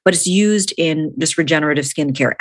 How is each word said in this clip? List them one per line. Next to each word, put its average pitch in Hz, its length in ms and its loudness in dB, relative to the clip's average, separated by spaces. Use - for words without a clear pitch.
but 190 100 4
it's 175 140 -2
used 202 500 2
in 156 400 -2
just 160 200 -4
regenerative 151 480 0
skincare, 139 560 -2